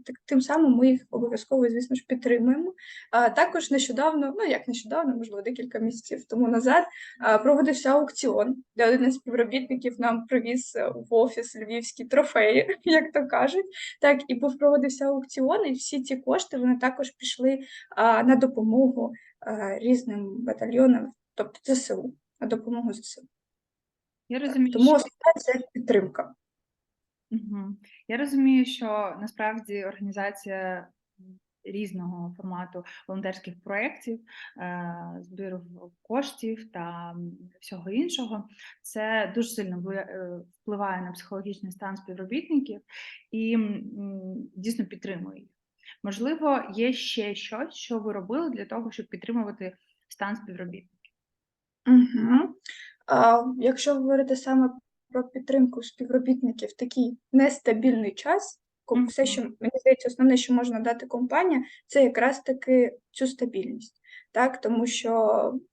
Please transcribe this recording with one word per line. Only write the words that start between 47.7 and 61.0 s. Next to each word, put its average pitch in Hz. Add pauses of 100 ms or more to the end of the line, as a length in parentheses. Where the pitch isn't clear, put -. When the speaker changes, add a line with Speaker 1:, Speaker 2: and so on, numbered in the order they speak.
Speaker 2:
що -
ви 208
робили 220
для 208
того, 226
щоб 226
підтримувати 208 (320)
стан 202
співробітників? 185 (720)
Speaker 1:
Мгм. 247 (560)
А, 233 (160)
якщо 254
говорити 269
саме 262 (420)
про 254
підтримку 254
співробітників 254
в -
такий 247 (140)
нестабільний 233
час, - (240)
ко-, 247
все, 240
Speaker 2:
Мгм. 269
Speaker 1:
що, 254
мені -
здається, 254
основне, 254
що 254
можна 240
дати 240